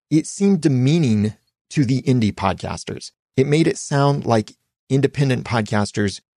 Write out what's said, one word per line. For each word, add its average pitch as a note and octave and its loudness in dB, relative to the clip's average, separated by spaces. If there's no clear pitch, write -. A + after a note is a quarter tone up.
it D#3 2
seemed G3 0
demeaning B2+ 2
to C#3+ 0
the B2 0
indie A#2+ 0
podcasters. F#2 -6
It C3 2
made D#3 2
it - -2
sound C#3+ 0
like A2+ 0
independent C3+ 0
podcasters G#2 -2